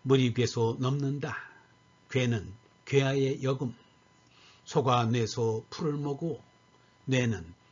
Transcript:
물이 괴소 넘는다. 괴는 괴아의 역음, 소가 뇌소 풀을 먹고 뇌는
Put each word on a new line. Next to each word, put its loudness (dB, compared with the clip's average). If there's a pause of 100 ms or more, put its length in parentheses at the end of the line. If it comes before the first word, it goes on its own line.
물이 4
괴소 0
넘는다. -2 (760)
괴는 0 (340)
괴아의 2
역음, -2 (880)
소가 2
뇌소 0
풀을 -4
먹고 -4 (640)
뇌는 0 (180)